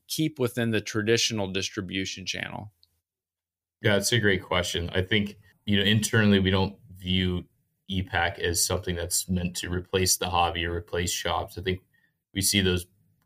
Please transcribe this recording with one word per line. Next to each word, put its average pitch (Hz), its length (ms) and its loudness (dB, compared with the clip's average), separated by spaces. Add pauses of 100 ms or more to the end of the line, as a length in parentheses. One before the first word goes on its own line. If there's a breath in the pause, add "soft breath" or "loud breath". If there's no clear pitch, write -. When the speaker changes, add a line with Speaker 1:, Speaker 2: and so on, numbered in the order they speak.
Speaker 1:
keep 156 320 -2
within 117 320 0
the 107 100 2
traditional 110 680 0
distribution 95 760 -6
channel? 95 460 -8 (1120)
Speaker 2:
Yeah, 107 120 4
that's 101 180 2
a 120 80 4
great 101 240 4
question. 85 500 -2
I 90 100 2
think, 104 340 0 (280 soft breath)
you 104 120 2
know, 101 80 2
internally, 104 540 4
we 95 100 2
don't 95 260 2 (220)
view 92 460 0 (460)
E 92 120 -2
pack 87 380 -2
as 85 260 0
something 90 300 -2
that's 85 340 -4
meant 87 280 -2
to 82 120 -6
replace 90 480 0
the 87 140 -4
hobby 85 340 2
or 85 80 -2
replace 87 380 -4
shops. 85 480 -4
I - 20 -8
think 92 200 -2 (520)
we 98 80 -2
see 101 200 2
those 90 260 2 (380)